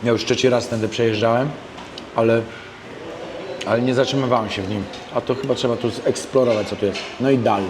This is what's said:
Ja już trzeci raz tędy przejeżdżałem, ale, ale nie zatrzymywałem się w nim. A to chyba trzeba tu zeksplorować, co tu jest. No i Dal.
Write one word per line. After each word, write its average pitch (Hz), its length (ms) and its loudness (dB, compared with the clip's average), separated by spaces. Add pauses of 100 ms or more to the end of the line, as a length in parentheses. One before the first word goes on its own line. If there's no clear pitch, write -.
Ja 117 80 4
już 110 120 2
trzeci 127 240 2
raz 120 200 2
tędy 110 200 -2
przejeżdżałem, 117 600 2 (640)
ale, 117 260 4 (1200)
ale 113 160 2
nie 127 120 2
zatrzymywałem 123 560 2
się 101 120 -4
w 92 60 -4
nim. 101 160 -2 (300)
A 120 60 0
to 123 140 -2
chyba 135 200 0
trzeba 120 220 0
tu 113 140 0
zeksplorować, 120 800 2
co 101 80 -4
tu 101 100 0
jest. 95 140 -2 (200)
No 131 100 2
i 135 80 6
Dal. 110 320 2